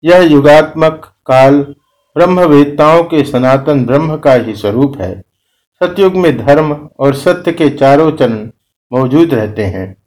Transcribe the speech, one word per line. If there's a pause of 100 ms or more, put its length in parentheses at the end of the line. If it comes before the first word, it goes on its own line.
यह
युगात्मक (140)
काल (420)
ब्रह्मवेत्ताओं
के
सनातन
ब्रह्म
का
ही
स्वरूप
है। (600)
सतयुग
में
धर्म (100)
और
सत्य
के
चारों
चरण (420)
मौजूद
रहते
हैं। (100)